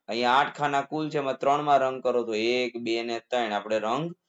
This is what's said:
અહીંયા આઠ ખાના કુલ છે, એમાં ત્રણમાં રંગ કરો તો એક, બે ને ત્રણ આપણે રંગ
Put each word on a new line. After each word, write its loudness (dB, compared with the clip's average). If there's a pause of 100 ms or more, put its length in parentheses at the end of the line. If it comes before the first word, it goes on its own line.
અહીંયા 2
આઠ 4
ખાના 0
કુલ -6
છે, -2
એમાં -2
ત્રણમાં 4
રંગ 0
કરો 2
તો -4
એક, 0
બે -2
ને -4
ત્રણ -2
આપણે 0
રંગ -2 (140)